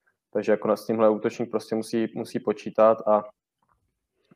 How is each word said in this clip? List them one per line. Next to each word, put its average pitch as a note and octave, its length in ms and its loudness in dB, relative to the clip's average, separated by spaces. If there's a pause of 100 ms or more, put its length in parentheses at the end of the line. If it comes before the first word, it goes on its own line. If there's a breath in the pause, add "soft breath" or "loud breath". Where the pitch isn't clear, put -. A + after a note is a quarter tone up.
(320)
Takže G#2 200 0
jako G#2+ 240 2
s - 100 -14
tímhle A2+ 220 2
útočník A2 420 -2
prostě A2 240 -6
musí, A2 400 -4
musí - 260 -8
počítat A2 680 2
a G#2+ 160 2 (1120)